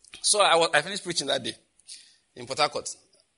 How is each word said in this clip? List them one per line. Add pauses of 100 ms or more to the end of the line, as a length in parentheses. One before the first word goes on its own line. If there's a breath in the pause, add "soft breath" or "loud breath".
(220)
So
I
wa-,
I
finished
preaching
that
day (800 loud breath)
in
Port
Harcourt. (480)